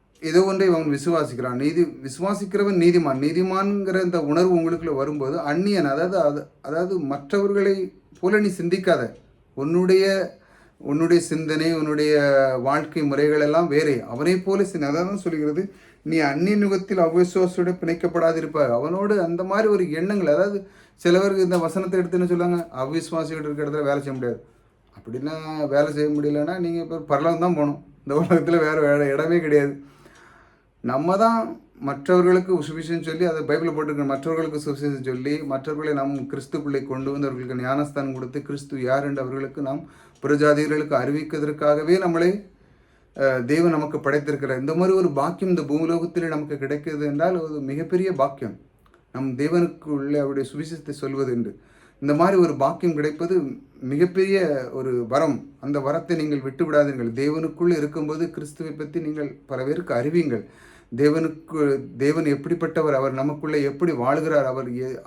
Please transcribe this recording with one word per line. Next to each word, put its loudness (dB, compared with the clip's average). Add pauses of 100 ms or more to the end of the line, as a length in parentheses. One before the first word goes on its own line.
(220)
ஏதோ 4
ஒன்றை 2
அவன் 2
விசுவாசிக்கிறான். -2
நீதி, 2
விசுவாசிக்கிறவன் -2
நீதிமான். 4
நீதிமான்ங்கிற 0
இந்த 0
உணர்வு 4
உங்களுக்குள்ள -2
வரும்போது -2
அந்நியன், 0
அதாவது 0
அது, 0 (140)
அதாவது -2
மற்றவர்களை 0 (260)
போல 2
நீ 2
சிந்திக்காத. 0 (400)
உன்னுடைய, 2 (420)
உன்னுடைய 2
சிந்தனை, -2
உன்னுடைய 0 (520)
வாழ்க்கை 0
முறைகள் 2
எல்லாம் 2
வேறே. 2
அவனை 0
போல 2
சிந்தி-, -2
அதான் -2
சொல்லுகிறது, -2 (300)
"நீ -2
அந்நிய 2
நுகத்தில் 0
அவிசுவாசியோடு 4
பிணைக்கப்படாதிருப்பாய்." 0
அவனோடு 0
அந்த -2
மாதிரி 2
ஒரு 2
எண்ணங்கள், 0
அதாவது 0 (280)
சிலவருக்கு 2
இந்த 2
வசனத்தை -2
எடுத்து -2
என்ன 2
சொல்லுவாங்க, 0
"அவிசுவாசியோடு -4
இருக்கிற -4
இடத்துல -4
வேலை 0
செய்ய -6
முடியாது." -4 (540)
அப்படின்னா -6
வேலை 2
செய்ய 0
முடியலன்னா 0
நீங்க -2
இப்ப -8
பரலோகம் 0
தான் 2
போகணும். -2 (160)
இந்த 0
உலகத்துல 4
வேற, 2
வேற 4
இடமே 2
கிடையாது. 2 (1000)
நம்ம 0
தான் 2 (180)
மற்றவர்களுக்கு 4
சுவிசேஷம் -4
சொல்லி, -2
அதை 0
பைபிள்ல 0
போட்டிருக்க, -2
மற்றவர்களுக்கு -2
சுவிசேஷம் -4
சொல்லி, -4
மற்றவர்களை -4
நாம் -4
கிறிஸ்துக்குள்ளே -4
கொண்டு -4
வந்து -2
அவர்களுக்கு -6
ஞானஸ்தானம் -2
கொடுத்து, -8
கிறிஸ்து -8
யார் 2
என்று -4
அவர்களுக்கு -6
நாம் -6 (340)
புறஜாதிகளுக்கு 4
அறிவிக்கிறதற்காகவே 0
நம்மளை, 2 (720)
அஹ், 2
தேவன் 4
நமக்கு -2
படைத்திருக்கிறார். -2
இந்த -2
மாதிரி 4
ஒரு 2
பாக்கியம் 0
இந்த -2
பூலோகத்திலே -2
நமக்கு -6
கிடைக்கிறது -6
என்றால் 0
ஒரு -6
மிகப்பெரிய -2
பாக்கியம். -2 (540)
நம் -6
தேவனுக்குள்ளே -2
அவருடைய -2
சுவிசேஷத்தை -10
சொல்வது -4
என்று. -4 (420)
இந்த 0
மாதிரி 4
ஒரு 4
பாக்கியம் 0
கிடைப்பது 0 (400)
மிகப்பெரிய 0
ஒரு -4
வரம். 0 (140)
அந்த -4
வரத்தை -2
நீங்கள் -2
விட்டு -4
விடாதீர்கள். 2
தேவனுக்குள் 0
இருக்கும்போது -4
கிறிஸ்துவை -12
பற்றி -8
நீங்கள் -6 (100)
பல -6
பேருக்கு -4
அறிவியுங்கள். 0 (500)
தேவனுக்கு, 0 (180)
தேவன் 2
எப்படிப்பட்டவர், 0
அவர் 0
நமக்குள்ளே -2
எப்படி 0
வாழ்கிறார், 2
அவர் -4
எ-, -6